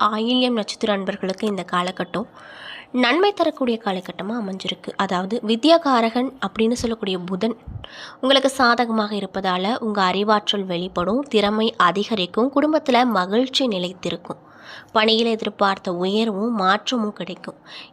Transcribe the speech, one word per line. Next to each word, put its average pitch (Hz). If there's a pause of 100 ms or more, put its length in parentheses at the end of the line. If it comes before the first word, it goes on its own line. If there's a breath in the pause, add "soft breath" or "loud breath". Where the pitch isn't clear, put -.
ஆயில்யம் 240
நட்சத்திர 208
அன்பர்களுக்கு 196
இந்த 190
காலகட்டம் 180 (640 loud breath)
நன்மை 254
தரக்கூடிய 302
காலகட்டமா 185
அமைஞ்சிருக்கு. 190
அதாவது 190 (120)
வித்யாகாரகன் 247 (100)
அப்படின்னு 220
சொல்லக்கூடிய 226
புதன் 190 (640 loud breath)
உங்களுக்கு 269
சாதகமாக 233
இருப்பதால 190
உங்க 208
அறிவாற்றல் 202
வெளிப்படும், 180
திறமை 214
அதிகரிக்கும், 202
குடும்பத்துல 294
மகிழ்ச்சி 233
நிலைத்திருக்கும். 180 (500 loud breath)
பணியில் 220
எதிர்பார்த்த 202
உயர்வும் 202
மாற்றமும் 208
கிடைக்கும். 175 (360 loud breath)